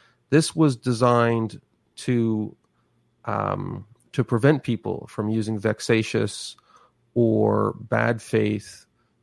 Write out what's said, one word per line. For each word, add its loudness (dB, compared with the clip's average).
this 2
was 4
designed 2
to, -2
um, -4
to -2
prevent 2
people -4
from -6
using -2
vexatious -2
or 2
bad 0
faith -2